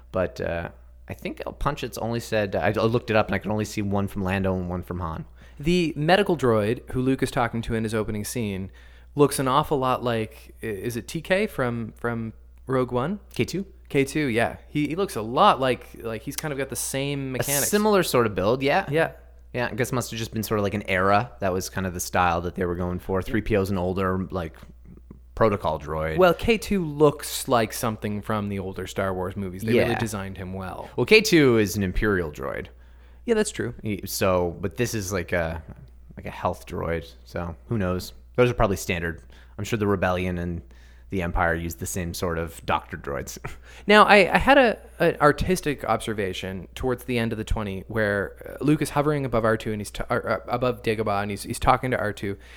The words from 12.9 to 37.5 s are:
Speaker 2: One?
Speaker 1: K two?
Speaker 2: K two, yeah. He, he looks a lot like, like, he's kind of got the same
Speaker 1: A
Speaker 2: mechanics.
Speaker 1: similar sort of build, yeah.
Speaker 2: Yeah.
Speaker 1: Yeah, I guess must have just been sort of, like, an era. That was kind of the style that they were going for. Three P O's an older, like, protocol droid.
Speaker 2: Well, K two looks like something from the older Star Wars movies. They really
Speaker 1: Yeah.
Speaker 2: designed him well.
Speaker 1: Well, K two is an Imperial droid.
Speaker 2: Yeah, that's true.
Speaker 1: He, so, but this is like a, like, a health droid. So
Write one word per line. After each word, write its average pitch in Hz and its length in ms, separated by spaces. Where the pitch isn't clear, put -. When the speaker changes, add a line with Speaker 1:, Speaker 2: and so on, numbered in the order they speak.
Speaker 2:
One? 143 280
Speaker 1:
K 120 120
two? 185 200
Speaker 2:
K 139 160
two, 147 220
yeah. 110 300
He, 147 180
he 147 80
looks 190 200
a 113 60
lot 135 380
like, 131 280
like, 113 200
he's 139 140
kind 151 160
of 131 60
got 135 120
the 120 60
same 139 540
Speaker 1:
A - 80
Speaker 2:
mechanics. 139 320
Speaker 1:
similar 208 340
sort 120 240
of 104 80
build, 107 260
yeah. 147 280
Speaker 2:
Yeah. 151 220
Speaker 1:
Yeah, 123 180
I 107 40
guess 120 180
must 123 180
have 113 80
just 110 140
been 110 100
sort 107 160
of, 101 40
like, 101 100
an 104 160
era. 98 500
That 95 140
was 92 160
kind 95 180
of 87 60
the 87 80
style 87 400
that 87 140
they 92 100
were 87 100
going 90 240
for. 95 220
Three 107 200
P - 140
O's 95 160
an 98 60
older, 92 520
like, 85 260
protocol 98 440
droid. 78 380
Speaker 2:
Well, 180 160
K 214 240
two 196 260
looks 147 640
like 117 240
something 107 500
from 104 280
the 98 100
older 95 280
Star 95 260
Wars 90 240
movies. 95 260
They 110 100
really 110 180
Speaker 1:
Yeah. - 80
Speaker 2:
designed 98 380
him 92 160
well. 92 440
Speaker 1:
Well, 120 80
K 220 160
two 139 360
is 104 200
an 101 60
Imperial 90 480
droid. 65 360
Speaker 2:
Yeah, 226 100
that's 214 160
true. 117 220
Speaker 1:
He, 104 220
so, 90 560
but 98 160
this 120 160
is 101 200
like 87 200
a, 82 280
like, - 80
a 95 60
health - 340
droid. 85 440
So 85 300